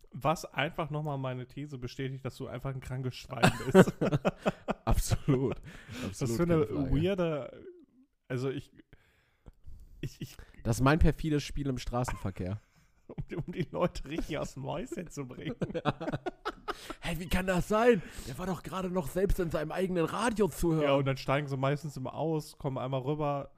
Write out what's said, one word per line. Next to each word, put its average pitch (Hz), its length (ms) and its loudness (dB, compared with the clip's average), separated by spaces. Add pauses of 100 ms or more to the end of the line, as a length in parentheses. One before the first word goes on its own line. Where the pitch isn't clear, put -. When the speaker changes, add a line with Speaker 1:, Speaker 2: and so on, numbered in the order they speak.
(120)
Speaker 1:
Was 160 320 -2
einfach 151 460 -4
nochmal 147 300 -4
meine 127 280 -4
These 143 300 -10
bestätigt, 131 480 -6
dass 120 100 -6
du 127 120 -10
einfach 127 260 -6
ein 131 80 -6
krankes 127 340 -4
Schwein - 340 2 (220)
bist. 185 300 12
Speaker 2:
<laughs> - 840 0
Absolut. - 760 2 (400)
Speaker 1:
Was - 220 -6
Speaker 2:
Absolut, 117 120 0
Speaker 1:
für 170 80 2
eine 165 220 4
Speaker 2:
keine - 220 -4
Frage. 131 40 2 (120)
Speaker 1:
weirde, 170 640 -2 (600)
also 127 220 -2
ich, 139 220 -8 (1300)
ich, - 180 -10
ich - 160 -12 (280)
Speaker 2:
Das 113 140 2
ist 117 60 0
mein 151 160 6
perfides 151 440 4
Spiel 139 240 -4
im 127 100 -2
Straßenverkehr. 107 880 -4
Speaker 1:
<laughs> - 60 -20 (580)
Um, 170 160 -6
um 180 60 -10
die 185 200 -4
Leute 165 360 -2
richtig 160 300 -4
aus - 160 -6
dem 131 120 -10
Häuschen 165 440 -8
zu 139 180 -8
bringen. - 320 -10
Speaker 2:
<laughs> - 1400 -6
Hä, 170 180 -4
wie 180 80 -6
kann 185 180 2
das 180 220 2
sein? 214 340 6 (240)
Der 127 120 -8
war 175 80 -6
doch 180 180 -4
gerade 185 260 -4
noch 180 200 -2
selbst 185 320 2
in 170 100 0
seinem 156 220 -2
eigenen 175 320 2
Radio 208 420 2
zu 165 280 2
hören. 151 80 4
Speaker 1:
Ja, 143 120 6
und 143 80 4
dann 135 140 0
steigen 143 300 0
sie 135 100 -4
meistens 139 400 0
immer 131 160 -6
aus, 151 440 -2
kommen 135 200 -4
einmal 131 240 -2
rüber. 143 560 -2